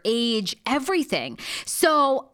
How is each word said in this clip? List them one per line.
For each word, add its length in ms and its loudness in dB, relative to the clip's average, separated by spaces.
age, 500 0
everything. 720 -2
So 680 2